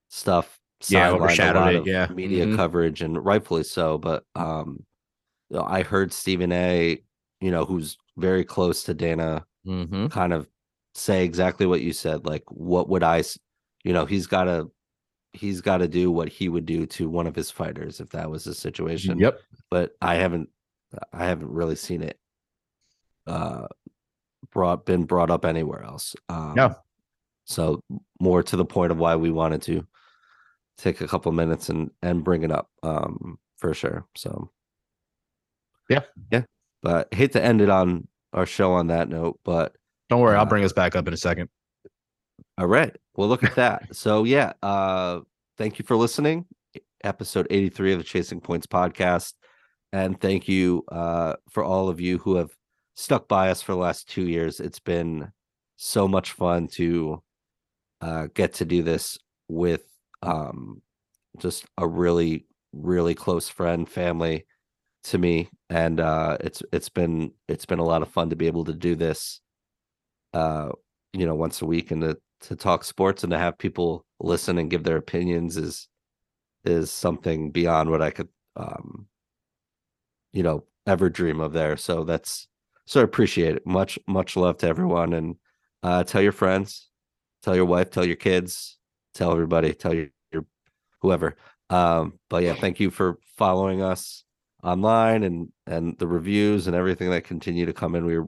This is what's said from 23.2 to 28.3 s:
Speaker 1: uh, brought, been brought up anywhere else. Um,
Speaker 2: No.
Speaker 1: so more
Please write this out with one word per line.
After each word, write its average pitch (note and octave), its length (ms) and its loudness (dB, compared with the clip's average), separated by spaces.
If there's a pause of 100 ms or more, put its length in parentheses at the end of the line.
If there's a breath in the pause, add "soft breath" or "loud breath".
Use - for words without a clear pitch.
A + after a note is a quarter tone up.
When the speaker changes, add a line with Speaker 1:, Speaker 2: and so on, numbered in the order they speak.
Speaker 1:
uh, B1+ 400 -6 (880)
brought, F2 320 2
been F2+ 200 2
brought E2+ 260 4
up E2 160 2
anywhere D#2+ 360 -2
else. - 320 -12 (140)
Um, - 260 -8
Speaker 2:
No. B2+ 200 4 (720)
Speaker 1:
so D#2+ 340 -2 (400)
more F2+ 220 6